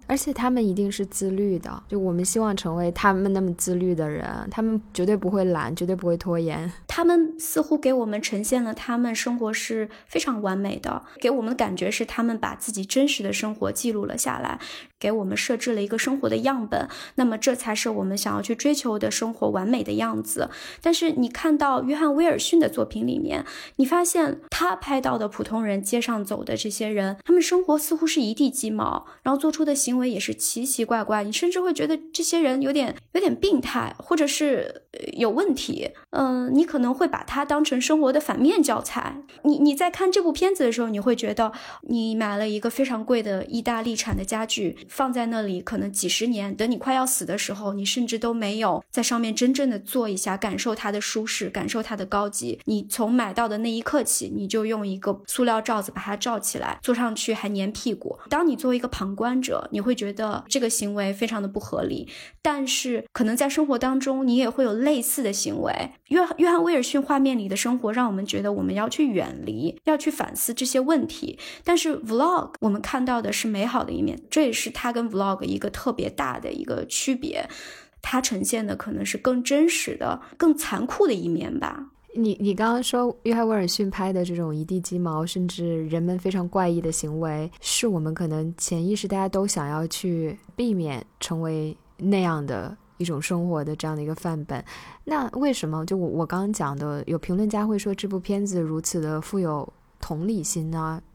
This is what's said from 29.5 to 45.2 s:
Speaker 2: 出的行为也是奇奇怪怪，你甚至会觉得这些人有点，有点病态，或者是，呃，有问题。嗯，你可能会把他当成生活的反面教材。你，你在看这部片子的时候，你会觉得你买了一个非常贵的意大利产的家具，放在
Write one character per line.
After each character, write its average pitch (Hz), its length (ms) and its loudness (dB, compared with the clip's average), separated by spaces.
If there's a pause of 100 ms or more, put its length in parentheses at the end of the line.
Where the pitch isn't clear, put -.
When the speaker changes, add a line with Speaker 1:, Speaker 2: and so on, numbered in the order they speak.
Speaker 2:
出 311 140 0
的 285 100 2
行 247 240 0
为 254 100 2
也 202 120 -2
是 220 120 -4
奇 - 320 -2
奇 254 200 -2
怪 220 180 0
怪， 208 220 0
你 208 80 -4
甚 349 180 2
至 359 100 0
会 359 140 2
觉 302 140 0
得 311 100 2 (140)
这 339 100 -2
些 339 160 2
人 269 240 4
有 269 100 2
点， 277 220 0 (200)
有 349 60 4
点 349 140 4
病 359 260 4
态， - 380 -4
或 - 160 -2
者 302 140 4
是， 277 640 0
呃， - 80 -12 (140)
有 233 140 2
问 311 240 2
题。 - 380 -4 (200)
嗯， 254 440 0
你 302 100 8
可 311 140 0
能 247 160 4
会 320 140 2
把 - 160 -4
他 277 200 -2
当 294 200 4
成 254 160 2
生 311 200 4
活 269 120 6
的 294 80 4
反 240 180 0
面 330 240 6
教 220 180 2
材。 - 360 -6 (260)
你， 294 160 6
你 285 160 8
在 349 160 2
看 370 220 2
这 392 100 4
部 339 80 4
片 370 240 2
子 359 80 2
的 240 80 6
时 226 100 0
候， 233 80 0
你 208 120 -2
会 233 160 4
觉 208 180 -2
得 220 160 2 (320)
你 226 320 0
买 214 220 0
了 214 120 0
一 208 120 -2
个 233 100 0
非 269 140 0
常 233 200 -2
贵 240 160 4
的 202 260 -2
意 233 140 -2
大 226 220 -2
利 226 140 -2
产 208 200 -2
的 190 80 -2
家 220 220 -2
具， 208 320 -2 (100)
放 262 240 0
在 240 140 0